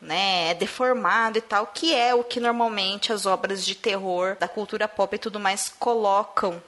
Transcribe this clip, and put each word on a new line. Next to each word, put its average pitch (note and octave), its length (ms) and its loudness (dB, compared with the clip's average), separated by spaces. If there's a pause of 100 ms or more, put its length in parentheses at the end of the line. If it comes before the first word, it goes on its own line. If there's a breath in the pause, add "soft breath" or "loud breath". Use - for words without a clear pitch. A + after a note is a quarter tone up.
né? F3 480 0
É F3 40 0
deformado A3+ 840 2
e - 20 2
tal, A3 280 0
que D#4+ 260 0
é B3 200 4
o A#3+ 80 4
que A#3+ 180 -6
normalmente A3 680 0
as G#3 140 -2
obras F#3+ 400 0
de F#3+ 100 -4
terror, F#3+ 640 -2
da E3+ 100 -2
cultura G#3 380 -4
pop G3+ 300 -2
e - 20 -8
tudo G#3 220 -8
mais G3 380 -2
colocam G3+ 880 2